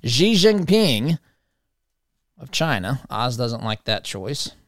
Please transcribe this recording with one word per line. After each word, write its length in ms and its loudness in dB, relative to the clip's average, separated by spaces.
Xi 300 4
Jinping 840 2
of 100 -18
China. 580 -2
Oz 300 -4
doesn't 260 -4
like 200 -6
that 200 -2
choice. 460 -8